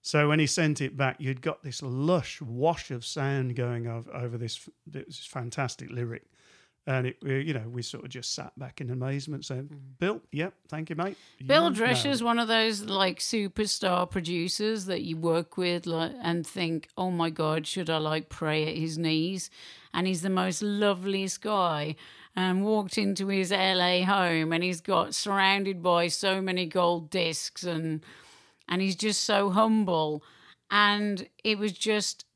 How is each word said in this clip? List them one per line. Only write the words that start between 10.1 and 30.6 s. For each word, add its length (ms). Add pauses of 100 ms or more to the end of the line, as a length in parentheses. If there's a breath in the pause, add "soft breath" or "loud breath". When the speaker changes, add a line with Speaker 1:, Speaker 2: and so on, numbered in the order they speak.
Speaker 1:
yep, 220 (140)
thank 200
you, 80
mate. 220 (260 loud breath)
Speaker 2:
Bill 260
Speaker 1:
You 60
Speaker 2:
Drescher's 460
Speaker 1:
know." 60
Speaker 2:
one 100
of 100
those, 360
like, 340
superstar 920
producers 760
that 160
you 160
work 400
with, 260
like, 280 (100)
and 240
think, 500
"Oh 140
my 180
God, 380
should 240
I, 80
like, 320
pray 360
at 120
his 180
knees?" 540 (420 loud breath)
And 140
he's 160
the 80
most 320
loveliest 800
guy. 520 (400 loud breath)
And 300
walked 320
into 320
his 240
L 300
A 200
home 500
and 120
he's 160
got 340
surrounded 680
by 260
so 320
many 240
gold 460
discs 540
and, 380 (680 loud breath)
and 120
he's 140
just 300
so 260
humble. 720 (480 loud breath)